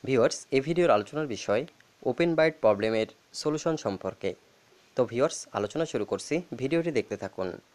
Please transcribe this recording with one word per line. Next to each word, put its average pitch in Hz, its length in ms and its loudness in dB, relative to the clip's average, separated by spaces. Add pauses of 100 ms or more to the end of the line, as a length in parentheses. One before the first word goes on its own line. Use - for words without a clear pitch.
ভিউয়ার্স, 127 340 2 (140)
এই 135 100 4
ভিডিওর 160 300 2
আলোচনার 143 360 0
বিষয় 107 340 -2 (420)
ওপেন 170 320 0
বাইট 160 260 4
প্রবলেমের 110 480 4 (240)
সলিউশন 156 440 -2
সম্পর্কে। 98 520 -4 (680)
তো 131 80 2
ভিউয়ার্স, 123 320 -2 (160)
আলোচনা 110 320 -2
শুরু 107 200 -4
করছি, 101 300 -4 (180)
ভিডিওটি 156 380 -2
দেখতে 110 260 -2
থাকুন। 95 300 -6 (260)